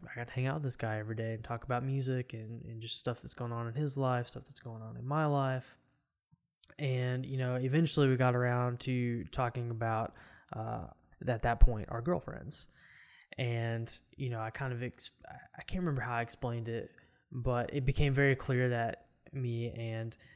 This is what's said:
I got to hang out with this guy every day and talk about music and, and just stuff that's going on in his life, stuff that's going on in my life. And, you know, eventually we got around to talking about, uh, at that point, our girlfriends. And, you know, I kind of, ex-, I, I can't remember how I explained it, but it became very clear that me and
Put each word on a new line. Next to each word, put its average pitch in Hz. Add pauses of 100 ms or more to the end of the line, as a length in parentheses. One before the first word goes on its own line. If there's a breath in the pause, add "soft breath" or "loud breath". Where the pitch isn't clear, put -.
I -
got 117
to -
hang 127
out 135
with 156
this 127
guy 107
every 110
day 113
and 113
talk 117
about 123
music 131
and, 113
and 113
just 113
stuff -
that's -
going 120
on 117
in 113
his 139
life, 127
stuff 117
that's -
going 113
on 110
in 120
my 151
life. 135 (1000)
And, 127
you 135
know, 127
eventually 139
we 131
got 127
around 123
to 120
talking 120
about, 113 (400 loud breath)
uh, 113 (400)
at 120
that 117
point, 113
our 117
girlfriends. - (680 loud breath)
And, 117 (260)
you 131
know, 120
I 110
kind 127
of, 120
ex-, - (140)
I, - (240)
I -
can't 185
remember 147
how 120
I 117
explained 117
it, 117 (400 soft breath)
but 123
it 135
became 139
very 135
clear 127
that 117 (260)
me 120
and 113 (180 loud breath)